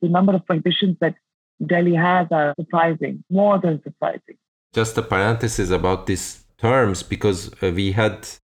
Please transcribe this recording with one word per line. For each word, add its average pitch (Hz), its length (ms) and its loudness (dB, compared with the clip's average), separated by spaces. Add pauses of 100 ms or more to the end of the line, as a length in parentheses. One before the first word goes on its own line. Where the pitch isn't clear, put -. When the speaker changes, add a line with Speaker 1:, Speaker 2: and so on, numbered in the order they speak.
Speaker 1:
the 175 80 0
number 190 260 4
of 185 100 -4
prohibitions 180 560 0
that 165 140 0 (500)
Delhi 175 300 2
has 180 340 2
are 147 300 0
surprising, 160 720 -2
more 202 260 4
than 170 240 -2
surprising. - 560 -8 (360)
Speaker 2:
Just 113 240 -2
a 113 40 0
parenthesis 107 720 0
about 92 340 0
these - 400 -6 (120)
terms, 113 460 2
because, 101 480 -2 (120)
uh, 92 100 0
we 95 200 -2
had 107 340 0 (220)